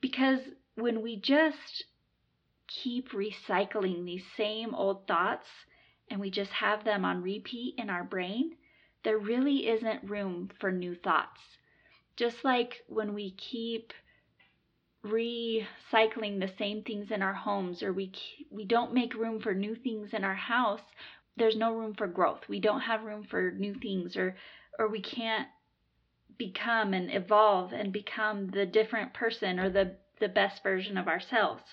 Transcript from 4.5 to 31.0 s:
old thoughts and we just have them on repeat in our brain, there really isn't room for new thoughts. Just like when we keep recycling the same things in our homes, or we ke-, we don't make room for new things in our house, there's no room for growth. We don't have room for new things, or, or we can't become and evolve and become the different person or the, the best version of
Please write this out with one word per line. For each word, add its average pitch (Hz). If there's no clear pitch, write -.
old 196
thoughts 185
and 196
we 196
just 196
have 214
them 202
on 180
repeat 214
in 220
our 180
brain, 196
there 220
really 254
isn't 220
room 190
for 196
new 175
thoughts. -
Just 240
like 247
when 208
we 208
keep 226
recycling 220
the 196
same 208
things 208
in 208
our 196
homes, 196
or 196
we 190
ke-, -
we 202
don't 233
make 233
room 226
for 208
new 202
things 214
in 208
our 196
house, 214
there's 220
no 226
room 220
for 208
growth. 175
We 202
don't 214
have 226
room 214
for 185
new 196
things, 185
or, 185
or 220
we 214
can't 226
become 214
and 185
evolve 196
and 202
become 208
the 196
different 214
person 208
or 190
the, 185
the 208
best 196
version 190
of 175